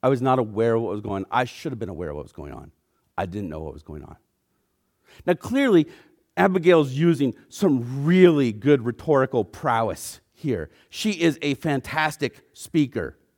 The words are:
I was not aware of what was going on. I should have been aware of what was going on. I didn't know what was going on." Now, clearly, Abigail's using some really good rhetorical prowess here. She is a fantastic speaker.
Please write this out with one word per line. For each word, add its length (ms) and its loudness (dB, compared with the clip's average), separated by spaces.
I 60 2
was 140 0
not 160 2
aware 360 0
of 80 0
what 100 -4
was 80 -8
going 240 -8
on. 80 -12
I 120 0
should 280 -10
have 60 -10
been 100 -8
aware 220 -8
of 60 -10
what 80 -10
was 80 -20
going 200 -14
on. 180 -18
I 80 -4
didn't 220 -10
know 120 -10
what 120 -12
was 100 -18
going 220 -16
on." 120 -20
Now, 80 2
clearly, 540 2
Abigail's 560 4
using 420 2
some 560 -2
really 480 6
good 320 2
rhetorical 600 0
prowess 760 -4
here. 380 -6
She 200 -4
is 320 0
a 120 -2
fantastic 960 -4
speaker. 640 -4